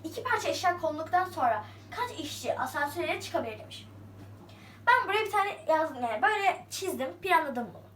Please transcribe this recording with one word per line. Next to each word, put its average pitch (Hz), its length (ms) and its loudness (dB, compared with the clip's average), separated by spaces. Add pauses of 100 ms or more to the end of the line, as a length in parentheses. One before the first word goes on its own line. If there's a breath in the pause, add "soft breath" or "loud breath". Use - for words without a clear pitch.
İki - 200 -10
parça 427 260 0
eşya 359 280 2
konduktan 320 520 0
sonra 240 340 2 (280 loud breath)
kaç 466 280 -6
işçi - 400 -4
asansöre 311 600 -2
çıkabilir 226 380 -4
demiş. - 280 -16 (1000 loud breath)
Ben 494 200 6
buraya 427 180 2
bir 392 60 -6
tane 392 360 0
yazdım, 311 360 2
yani 226 180 -2
böyle 403 480 2
çizdim, 320 520 -4
planladım 294 520 2
bunu. - 100 -18 (120)